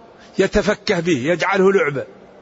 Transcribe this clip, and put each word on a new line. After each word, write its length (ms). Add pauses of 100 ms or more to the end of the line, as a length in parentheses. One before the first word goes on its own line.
(380)
يتفكه 640
به، 180
يجعله 540
لعبة. 320 (380)